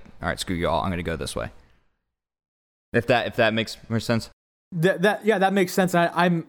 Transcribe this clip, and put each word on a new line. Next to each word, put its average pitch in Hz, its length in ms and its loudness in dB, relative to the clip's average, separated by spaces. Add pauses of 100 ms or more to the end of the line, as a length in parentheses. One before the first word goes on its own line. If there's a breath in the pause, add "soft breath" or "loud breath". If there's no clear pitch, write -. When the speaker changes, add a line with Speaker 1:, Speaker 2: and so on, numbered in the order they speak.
(220)
Speaker 1:
"All 87 80 -4
right, 67 100 -6
screw - 160 -6
you 85 140 -2
all, 78 140 0
I'm 87 60 -4
gonna 90 140 -4
go 82 120 -4
this 67 200 -8
way." 58 160 -8 (1400)
If 117 140 0
that, 117 200 2
if 107 80 -8
that 110 180 4
makes 110 240 -4 (120)
more 113 100 0
sense. 113 300 -2 (420)
Speaker 2:
That, 175 300 0
that, 208 240 0
yeah, 208 140 4
that 190 140 4
makes 185 200 2
sense. 185 200 2
I, 170 200 4
I'm, 170 360 2